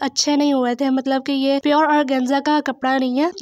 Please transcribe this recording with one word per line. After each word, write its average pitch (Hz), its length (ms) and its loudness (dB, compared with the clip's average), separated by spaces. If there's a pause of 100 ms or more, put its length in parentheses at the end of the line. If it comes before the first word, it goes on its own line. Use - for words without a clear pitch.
अच्छे 285 340 -2
नहीं 285 180 2
हुए 247 220 0
थे, 269 160 -2
मतलब 262 320 0
कि 277 120 -4
ये 269 280 0
प्योर 302 240 2
ऑर्गेन्जा 277 540 0
का 302 200 0
कपड़ा 262 360 -2
नहीं 262 220 -2
है। 330 120 0 (100)